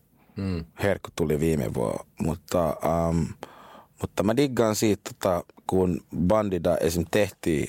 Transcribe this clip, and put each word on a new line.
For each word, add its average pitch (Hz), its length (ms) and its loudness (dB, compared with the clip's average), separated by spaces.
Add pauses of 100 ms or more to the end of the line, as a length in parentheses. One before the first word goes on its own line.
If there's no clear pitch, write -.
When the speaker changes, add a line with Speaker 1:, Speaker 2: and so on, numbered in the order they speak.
(360)
Speaker 1:
Mm. 92 280 -4 (180)
Speaker 2:
Herkku 101 340 -2
tuli 76 240 0
viime 76 340 0
vuonna, 52 300 -4 (180)
mutta, 82 640 -2
ähm, 82 380 0 (800)
mutta - 220 -2
mä 110 140 2
diggaan 120 400 2
siitä, 104 260 0 (120)
tota, 90 300 0 (220)
kun 90 340 2 (160)
Bandida 90 640 2
esim 85 300 0
tehtiin, 92 580 0